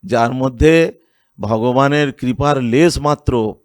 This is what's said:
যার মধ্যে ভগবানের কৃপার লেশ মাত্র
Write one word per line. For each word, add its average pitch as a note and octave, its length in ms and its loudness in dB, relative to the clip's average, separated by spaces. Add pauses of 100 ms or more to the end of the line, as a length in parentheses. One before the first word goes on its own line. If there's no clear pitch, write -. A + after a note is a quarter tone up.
যার A#2 300 -2
মধ্যে D3+ 640 2 (400)
ভগবানের B2+ 720 0
কৃপার C3+ 500 -2
লেশ C#3 360 2
মাত্র B2+ 640 -2